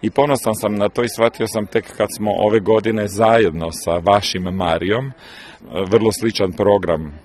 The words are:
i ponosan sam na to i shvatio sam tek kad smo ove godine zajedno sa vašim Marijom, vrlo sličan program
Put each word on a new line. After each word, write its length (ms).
i 80
ponosan 440
sam 200
na 140
to 160
i 40
shvatio 380
sam 200
tek 300
kad 200
smo 220
ove 220
godine 480
zajedno 640
sa 180
vašim 520
Marijom, 720
vrlo 220
sličan 400
program 720